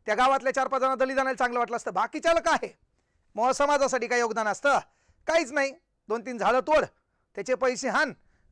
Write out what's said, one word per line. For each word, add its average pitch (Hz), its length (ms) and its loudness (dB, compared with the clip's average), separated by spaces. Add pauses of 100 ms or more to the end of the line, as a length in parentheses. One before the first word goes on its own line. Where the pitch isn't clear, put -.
त्या 214 100 -2
गावातल्या 262 380 2
चार 262 140 0
पाच 262 140 -4
जणांना 262 240 0
दलित 262 140 -2
आणायला 262 180 -2
चांगलं 240 220 -2
वाटलं 240 180 -2
असतं, 226 160 -10
बाकीच्याला 294 460 0
काय 330 140 0
आहे? 240 240 -4 (580)
मग 240 160 2
समाजासाठी 269 560 0
काय 240 120 0
योगदान 220 280 -2
असतं? 220 320 2 (480)
काहीच 320 240 0
नाही. 277 220 -2 (340)
दोन 220 140 -4
तीन 240 160 -8
झाडं 214 220 2
तोड, 302 260 2 (500)
त्याचे 226 200 -4
पैसे 254 340 -2
हाण, 247 240 0 (380)